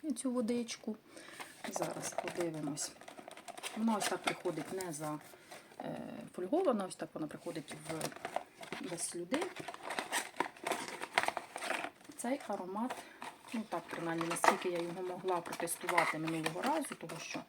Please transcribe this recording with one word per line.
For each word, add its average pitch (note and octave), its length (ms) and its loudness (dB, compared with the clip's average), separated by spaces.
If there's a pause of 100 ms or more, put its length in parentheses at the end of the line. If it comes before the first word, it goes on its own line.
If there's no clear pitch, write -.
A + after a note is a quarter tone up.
(160)
цю C4 160 2
водичку. A#3+ 640 2 (760)
Зараз - 520 0
подивимось. D#3 680 0 (840)
Вона A3 200 6
ось G3 120 4
так F3+ 140 0
приходить E3 500 2
не F3+ 200 0
за, D3+ 260 -2 (600)
е, - 220 -4 (340)
фольгована, A3 500 4
ось F3+ 100 -6
так D#3+ 180 -4
вона D3+ 140 -2
приходить D#3 480 -6 (140)
в, D#3 200 -2 (800)
без E3+ 120 -2
слюди. F3 420 0 (2750)
Цей B3+ 300 2
аромат, G3 480 -2 (580)
ну A3 160 2
так, E3+ 200 0
принаймні, E3 380 2
наскільки F3+ 420 6
я F3 120 2
його F3 200 -2
могла F3+ 400 2
протестувати E3+ 760 2
минулого D#3+ 440 2
разу, C#4 380 4
тому D#3+ 200 -6
що - 300 -4